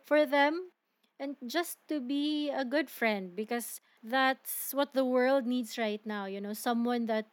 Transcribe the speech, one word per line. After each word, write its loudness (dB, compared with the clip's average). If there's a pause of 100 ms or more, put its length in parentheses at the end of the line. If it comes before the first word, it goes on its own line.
for 6
them, 2 (480)
and -6 (120)
just -4 (100)
to -2
be -2
a -2
good 0
friend, -2
because -6 (240)
that's 0
what 0
the 4
world 4
needs -2
right -2
now, -4
you -8
know, -6
someone 0
that 0